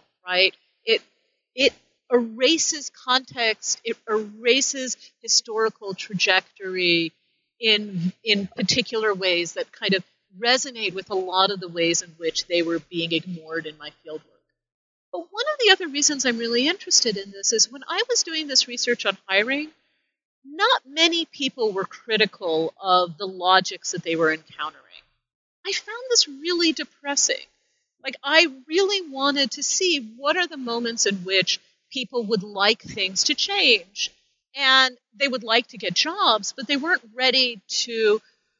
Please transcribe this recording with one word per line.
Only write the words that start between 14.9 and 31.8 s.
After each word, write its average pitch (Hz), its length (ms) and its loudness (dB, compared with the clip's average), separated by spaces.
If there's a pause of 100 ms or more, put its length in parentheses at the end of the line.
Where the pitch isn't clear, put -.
But 339 200 -10
one 440 220 -4
of 571 60 -6
the 427 120 6
other 381 180 4
reasons 285 360 -2
I'm 233 120 2
really 233 300 0
interested 247 500 0
in 196 140 -10
this 196 220 -4
is 226 180 2
when 269 180 -16
I 359 200 -2
was 466 140 0
doing 311 240 -6
this 262 200 0
research 240 380 -2
on 196 120 0 (100)
hiring, 254 420 0 (760)
not 392 420 0
many 330 380 0
people 254 480 -4
were 190 120 -2
critical 190 960 -2
of 180 380 2
the 202 100 -8
logics 185 640 0
that 170 120 -8
they 165 120 -2
were 160 160 2
encountering. 151 520 -10 (840)
I 392 80 -4
found 453 360 -10
this 466 180 2
really 320 460 0
depressing. - 600 -4 (680)
Like, 262 200 -8
I 320 240 4 (200)
really 381 420 0
wanted 269 420 0
to 285 120 -8
see 285 520 0
what 285 220 0
are 349 100 0
the 330 100 -14
moments 233 480 -2
in 196 100 2 (100)
which 185 340 2 (320)